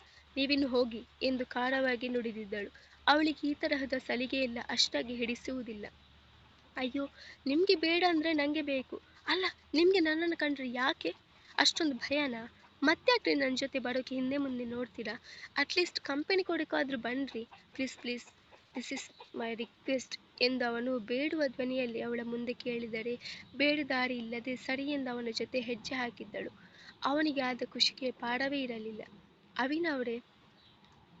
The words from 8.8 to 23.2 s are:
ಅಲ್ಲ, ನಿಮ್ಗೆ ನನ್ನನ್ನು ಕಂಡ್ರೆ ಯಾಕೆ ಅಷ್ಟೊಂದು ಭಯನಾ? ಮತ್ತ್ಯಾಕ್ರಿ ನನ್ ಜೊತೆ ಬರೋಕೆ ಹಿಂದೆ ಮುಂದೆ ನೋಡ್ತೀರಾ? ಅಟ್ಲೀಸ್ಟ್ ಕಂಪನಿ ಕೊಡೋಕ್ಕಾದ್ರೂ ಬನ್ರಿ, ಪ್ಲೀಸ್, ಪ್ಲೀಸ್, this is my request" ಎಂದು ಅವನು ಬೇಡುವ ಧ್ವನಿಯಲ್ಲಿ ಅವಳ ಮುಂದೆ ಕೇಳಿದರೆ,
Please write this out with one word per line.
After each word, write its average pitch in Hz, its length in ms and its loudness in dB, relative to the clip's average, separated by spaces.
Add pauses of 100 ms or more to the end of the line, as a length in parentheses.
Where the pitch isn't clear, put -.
ಅಲ್ಲ, 359 180 2 (280)
ನಿಮ್ಗೆ 359 260 8
ನನ್ನನ್ನು 330 380 2
ಕಂಡ್ರೆ 285 340 0
ಯಾಕೆ 254 400 0 (460)
ಅಷ್ಟೊಂದು - 380 4
ಭಯನಾ? 269 460 -2 (400)
ಮತ್ತ್ಯಾಕ್ರಿ 330 540 4
ನನ್ 262 220 2
ಜೊತೆ 269 220 0
ಬರೋಕೆ 254 360 -4
ಹಿಂದೆ 262 220 0
ಮುಂದೆ 254 280 -2
ನೋಡ್ತೀರಾ? 233 500 -6 (420)
ಅಟ್ಲೀಸ್ಟ್ 339 420 0
ಕಂಪನಿ 302 440 0
ಕೊಡೋಕ್ಕಾದ್ರೂ 302 540 -2
ಬನ್ರಿ, 240 460 -4 (260)
ಪ್ಲೀಸ್, - 280 -4
ಪ್ಲೀಸ್, 240 300 -8 (480)
this 247 160 -6
is 269 120 -6 (300)
my 233 220 -4
request" 240 560 -4 (300)
ಎಂದು 254 240 2
ಅವನು 233 340 0
ಬೇಡುವ 277 480 0
ಧ್ವನಿಯಲ್ಲಿ 254 540 -2
ಅವಳ 233 220 -2
ಮುಂದೆ 240 300 -4
ಕೇಳಿದರೆ, 233 600 -4 (420)